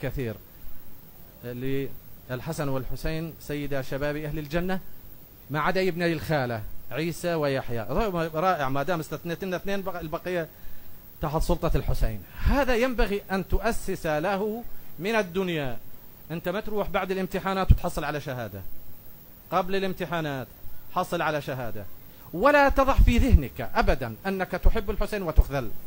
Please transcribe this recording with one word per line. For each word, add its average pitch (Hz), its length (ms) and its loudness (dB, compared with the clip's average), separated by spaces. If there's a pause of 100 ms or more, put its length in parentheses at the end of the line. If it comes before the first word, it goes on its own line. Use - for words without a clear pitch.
كثير، 123 340 -4 (1120)
اللي 131 440 -2 (420)
الحسن 143 380 -4
والحسين 151 720 -2
سيدا 143 400 -4
شباب 143 340 -2
أهل 151 240 -6
الجنة 175 400 -2 (720)
ما 147 100 -2
عدا 185 280 2
ابني 170 260 0
الخالة 131 480 -2 (300)
عيسى 165 420 -2
ويحيى. 135 560 0
رائع، 170 440 0
رائع، 156 360 2
ما 139 140 2
دام 170 160 0
استثنيت 160 440 -6
لنا 185 120 -4
اثنين 196 260 -2
بق-، 175 180 -6
البقية 165 480 -4 (720)
تحت 156 200 0
سلطة 170 340 2
الحسين. 123 480 2 (200)
هذا 254 320 6
ينبغي 220 460 2 (100)
أن 190 160 0
تؤسس - 580 0
له 196 580 -2 (360)
من 202 160 -2
الدنيا. 175 600 0 (540)
أنت 170 180 -4
ما 190 100 -2
تروح 208 300 -2
بعد 185 220 -2
الامتحانات 190 600 2
وتحصل 170 320 4
على 147 180 -4
شهادة، 113 400 -6 (920)
قبل 180 240 0
الامتحانات 165 720 -2 (440)
حصل 175 300 -2
على 151 200 0
شهادة، 120 440 -6 (480)
ولا 277 360 6
تضع 269 240 4
في 240 240 8
ذهنك 170 580 4
أبدًا 131 400 2 (120)
أنك 185 240 -2
تحب 196 380 6
الحسين 208 340 -2
وتخذل. 139 460 4 (180)